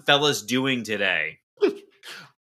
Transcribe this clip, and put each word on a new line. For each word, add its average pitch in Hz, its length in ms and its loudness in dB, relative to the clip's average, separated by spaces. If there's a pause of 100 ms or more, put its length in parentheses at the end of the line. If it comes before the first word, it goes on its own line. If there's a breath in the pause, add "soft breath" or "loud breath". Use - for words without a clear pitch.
fellas 143 360 2
doing 127 420 -2
today? 92 560 -2 (1120 loud breath)